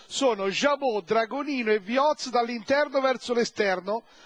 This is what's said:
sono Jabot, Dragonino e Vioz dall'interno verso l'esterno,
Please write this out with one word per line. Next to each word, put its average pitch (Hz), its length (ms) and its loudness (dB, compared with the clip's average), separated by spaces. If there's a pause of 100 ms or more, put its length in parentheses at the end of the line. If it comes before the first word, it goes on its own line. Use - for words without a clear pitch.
sono 208 420 0
Jabot, 247 560 0
Dragonino 233 640 0
e 214 80 4
Vioz 262 500 0
dall'interno 247 720 0
verso 262 340 0
l'esterno, 208 680 -2 (220)